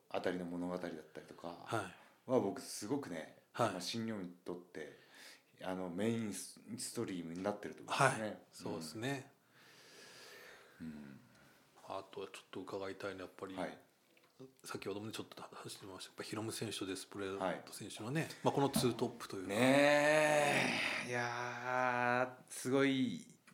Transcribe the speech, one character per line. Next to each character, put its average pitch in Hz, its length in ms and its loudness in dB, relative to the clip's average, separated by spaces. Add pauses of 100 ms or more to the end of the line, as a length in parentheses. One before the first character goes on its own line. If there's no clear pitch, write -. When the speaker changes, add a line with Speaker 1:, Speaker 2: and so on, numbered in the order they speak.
Speaker 1:
あ 98 120 -2
た 95 100 2
り 90 60 0
の 85 80 -4
物 87 220 -4
語 90 60 -2
だ 90 60 -2
っ - 20 -8
た 80 400 -8
り - 60 -16
と - 80 -16
か - 120 -10
は、 85 80 -8 (100)
Speaker 2:
は 110 180 -2
い。 - 20 -8 (420)
Speaker 1:
僕 104 340 2
す - 260 -8
ご 143 100 0
く 139 120 -8
ね、 - 280 -8 (160)
Speaker 2:
は 120 140 4
い。 - 40 -2
Speaker 1:
今、 90 100 -4
新 113 240 -4
日 113 60 -2
本 101 120 -6
に 90 60 -6 (160)
と 90 80 -4
っ 90 40 -6
て、 78 420 -12 (640)
あ 92 100 -4
の、 92 160 -4
メ 98 200 0
イ 117 60 2
ン 107 180 -2
ス - 240 -10 (380)
ト 113 100 0
リ 90 160 -4
ー 82 40 -6
ム 82 80 -6
に 92 100 -4
な 104 80 2
っ 104 80 -4
て - 80 -6
る 78 80 -10
と - 80 -14
思 - 80 -10
う 139 160 6
ん - 40 4
で - 40 0
す 113 60 -4
ね。 107 60 -2
Speaker 2:
は 98 60 -6
い。 - 40 -12 (140)
そ - 200 -8
う - 40 -4
で 87 60 -6
す 80 140 -10
ね。 127 360 -4 (1500)
Speaker 1:
う - 20 -10
ん。 80 40 -8
う - 40 -8
ん。 71 280 -14 (680)
Speaker 2:
あ 95 220 -6
と 101 100 -8
は 95 60 -6
ち - 100 -14
ょ - 60 -16
っ - 80 -20
と - 100 -8
伺 98 300 -6
い 95 40 -10
た 101 140 -6
い 92 60 -6
の 95 80 -8
は、 - 0 -
や - 20 -8
っ - 100 -10
ぱ 98 120 -10
り、 95 80 -10
Speaker 1:
は 90 100 -2
い。 78 120 -6 (840)
Speaker 2:
先 - 220 -8
ほ 98 80 -2
ど 101 60 -6
も 110 80 -6
ね、 107 40 -8
ち - 80 -6
ょ 101 40 -4
っ - 20 -16
と - 160 -16
話 - 320 -12
し - 60 -14
て 107 80 -14
ま 92 120 -12
し - 60 -12
た。 - 40 -14
や - 40 -20
っ - 40 -20
ぱ 98 60 -6
ヒ - 120 -8
ロ 107 80 -2
ム 110 80 -2
選 110 180 -4
手 95 100 -4
と 101 60 -2
デ 92 100 -2
ス - 120 -8
プ 101 120 -8
レ 98 60 -2
ー 95 120 -2 (260)
ト - 100 -16
選 104 160 -10
手 - 140 -10
の 117 80 -4
ね、 156 100 2
Speaker 1:
は 123 60 0
い。 - 20 -10 (140)
Speaker 2:
ま - 80 6
あ、 - 20 4
こ 143 80 4
の 135 80 6
ツ 127 180 4
ー 113 60 4
ト 123 140 2
ッ - 20 -8
プ - 180 -10
と 101 100 -8
い - 20 -4
う 92 40 -4
か。 92 60 -4
Speaker 1:
ね 143 1300 6 (280)
え。 - 20 -4
い - 20 -4
や 123 1160 2 (200)
ー、 - 40 -14
す - 160 -4
ご 135 160 6
い 127 400 2 (280)